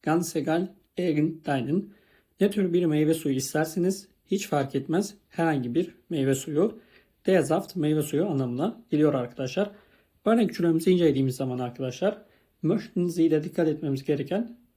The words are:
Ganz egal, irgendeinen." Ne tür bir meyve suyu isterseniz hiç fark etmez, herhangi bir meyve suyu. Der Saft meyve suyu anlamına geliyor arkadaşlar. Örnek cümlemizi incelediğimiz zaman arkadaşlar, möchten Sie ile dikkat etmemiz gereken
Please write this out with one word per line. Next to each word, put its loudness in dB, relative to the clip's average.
Ganz 0
egal, 0
irgendeinen." -2
Ne 4
tür 0
bir 2
meyve 2
suyu -2
isterseniz -2
hiç -2
fark -2
etmez, -2
herhangi -2
bir -2
meyve 0
suyu. -2
Der 6
Saft -2
meyve 0
suyu 0
anlamına -2
geliyor 4
arkadaşlar. -4
Örnek 4
cümlemizi 2
incelediğimiz 4
zaman -4
arkadaşlar, -4
möchten -2
Sie 0
ile 2
dikkat 0
etmemiz -2
gereken -4